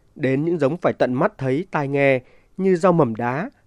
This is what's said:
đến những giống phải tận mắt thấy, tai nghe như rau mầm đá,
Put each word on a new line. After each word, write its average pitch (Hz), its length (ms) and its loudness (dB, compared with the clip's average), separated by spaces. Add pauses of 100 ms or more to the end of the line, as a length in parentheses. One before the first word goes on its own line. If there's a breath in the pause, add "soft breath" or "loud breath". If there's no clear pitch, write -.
(140)
đến 135 300 -2
những 170 140 -2
giống 143 180 0
phải 131 160 -2
tận 123 220 0
mắt 160 240 -2
thấy, 131 320 -2
tai 143 180 -4
nghe 139 320 2 (360 soft breath)
như 185 200 2
rau 180 160 2
mầm 135 220 2
đá, 127 360 -4 (160)